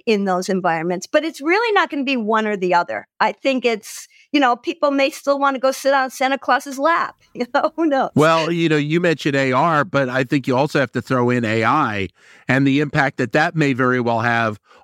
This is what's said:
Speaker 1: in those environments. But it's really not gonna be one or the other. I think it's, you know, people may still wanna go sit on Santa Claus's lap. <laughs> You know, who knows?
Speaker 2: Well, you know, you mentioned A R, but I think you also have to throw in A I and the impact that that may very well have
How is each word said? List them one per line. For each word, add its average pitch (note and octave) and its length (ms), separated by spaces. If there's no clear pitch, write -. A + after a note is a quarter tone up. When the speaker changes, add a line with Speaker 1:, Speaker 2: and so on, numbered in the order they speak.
Speaker 1:
in G3+ 180
those F#3 240
environments. F3 560
But D4+ 180
it's D#4 180
really G4+ 320
not F4+ 180
gonna C#4+ 120
be C4 140
one A3 300
or G#3 100
the F3+ 160
other. E3+ 340
I G#3+ 120
think C4 340
it's, - 420
you D4 80
know, B3 160
people C#4+ 340
may C#4 220
still C#4 260
wanna C#4 220
go C4 120
sit C4+ 220
on C4 160
Santa C4 300
Claus's C4+ 400
lap. D#4+ 360
<laughs> - 100
You B3 180
know, C#4+ 220
who E4 100
knows? C4+ 300
Speaker 2:
Well, D#3+ 360
you E3+ 160
know, D#3 100
you D3+ 220
mentioned D#3+ 360
A C3+ 160
R, D3 340
but C3+ 240
I C3 140
think C3 240
you B2+ 100
also D3 220
have C3 140
to B2+ 100
throw B2 260
in B2 160
A A2 180
I A2+ 440
and C3 180
the C#3 140
impact D3 380
that B2 160
that E3 220
may D3 180
very B2+ 260
well A#2 220
have A#2 380